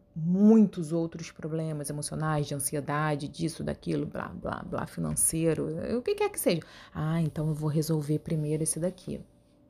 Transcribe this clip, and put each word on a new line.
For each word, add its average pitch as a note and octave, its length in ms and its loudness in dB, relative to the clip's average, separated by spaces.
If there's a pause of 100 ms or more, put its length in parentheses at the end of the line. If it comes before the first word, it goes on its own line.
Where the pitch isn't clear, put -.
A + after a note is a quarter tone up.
(140)
muitos F#3 760 6
outros E3 400 -4
problemas D#3 580 -4
emocionais, D3+ 560 -2
de D3 80 -4
ansiedade, D3 760 -2
disso, D#3 360 -4
daquilo, D3 420 -2
blá, - 220 -8
blá, - 360 -6
blá, D#3 220 -6
financeiro, D#3+ 1120 0
o B3 40 -4
que G4+ 140 -2
quer G4+ 140 0
que G4+ 100 -12
seja. F3 220 2 (320)
Ah, D#3+ 280 0
então D#3 260 0
eu D#3 60 0
vou D3+ 160 -2
resolver D3+ 500 0
primeiro D3+ 440 -2
esse D#3 160 -2
daqui, E3 420 -6 (480)